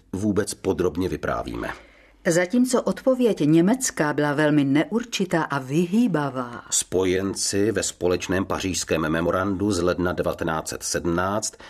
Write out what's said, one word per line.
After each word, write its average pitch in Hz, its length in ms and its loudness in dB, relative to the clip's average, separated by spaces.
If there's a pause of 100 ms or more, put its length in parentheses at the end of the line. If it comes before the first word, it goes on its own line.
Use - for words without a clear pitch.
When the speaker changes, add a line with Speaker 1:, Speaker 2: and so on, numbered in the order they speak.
(140)
Speaker 1:
vůbec 101 400 0
podrobně 90 560 -2
vyprávíme. 57 600 -6 (580)
Speaker 2:
Zatímco 202 540 2
odpověď 240 640 2
německá 165 680 4
byla 147 200 0
velmi 147 300 4
neurčitá 170 800 0
a 143 160 -2
vyhýbavá, 147 1120 0
Speaker 1:
Spojenci 95 1000 0
ve 95 120 0
společném 90 640 0
pařížském 85 640 -2
memorandu 92 600 0
z 90 100 0
ledna 87 320 0
devatenáct 85 540 -4
set - 160 -8
sedmnáct 87 760 -2 (120)